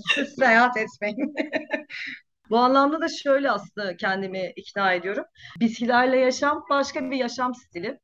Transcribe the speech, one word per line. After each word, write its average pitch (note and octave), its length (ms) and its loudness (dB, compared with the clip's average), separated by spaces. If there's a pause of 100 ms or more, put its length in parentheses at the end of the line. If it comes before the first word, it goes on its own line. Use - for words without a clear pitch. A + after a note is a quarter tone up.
(140)
Siz C#4 200 -4
seyahat B3 420 4
etmeyin. A3 600 -6
<laughs> - 1120 -8
Bu A3 80 4
anlamda C#4 420 4
da E4 80 -2
şöyle C#4 420 0
aslında G3+ 460 -6
kendimi F#3+ 600 -4
ikna G3 360 -2
ediyorum. F#3+ 320 -2 (360)
Bitkilerle A#3+ 560 2
yaşam C4 540 2
başka C#4 400 -2
bir C#4 60 -2
yaşam B3+ 380 -2
stili. G#3+ 500 -12